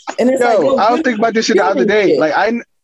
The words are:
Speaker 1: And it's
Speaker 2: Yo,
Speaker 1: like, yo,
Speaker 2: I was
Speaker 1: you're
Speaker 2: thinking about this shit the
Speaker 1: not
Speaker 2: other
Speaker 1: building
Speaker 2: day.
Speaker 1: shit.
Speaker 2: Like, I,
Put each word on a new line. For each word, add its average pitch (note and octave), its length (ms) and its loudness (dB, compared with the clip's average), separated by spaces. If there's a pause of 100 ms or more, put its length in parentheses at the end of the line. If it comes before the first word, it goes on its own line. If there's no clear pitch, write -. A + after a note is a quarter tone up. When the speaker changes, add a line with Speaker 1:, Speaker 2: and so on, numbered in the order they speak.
(180)
Speaker 1:
And B3 120 0
it's C4+ 100 0
Speaker 2:
Yo, A#3+ 60 0
Speaker 1:
like, A3+ 120 2
yo, C4 180 0
Speaker 2:
I G#3 140 2
was - 0 -
Speaker 1:
you're B3 120 0
Speaker 2:
thinking B3 180 -2
about A3 140 0
this A3 120 -2
shit G#3+ 100 2
the G3+ 60 2
Speaker 1:
not F#3 100 0
Speaker 2:
other F3+ 120 0
Speaker 1:
building G3+ 220 2
Speaker 2:
day. D#3+ 60 2
Speaker 1:
shit. C3+ 80 0
Speaker 2:
Like, D#3 140 0
I, G#3+ 260 -2 (240)